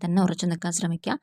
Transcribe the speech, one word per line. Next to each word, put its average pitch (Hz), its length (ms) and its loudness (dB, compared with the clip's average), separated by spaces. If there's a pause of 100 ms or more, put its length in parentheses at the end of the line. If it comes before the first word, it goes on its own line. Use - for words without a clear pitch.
തന്നെ 175 180 4
ഉറച്ചു 180 240 2
നിൽക്കാൻ 170 260 -2
ശ്രമിക്കുക. 170 500 -2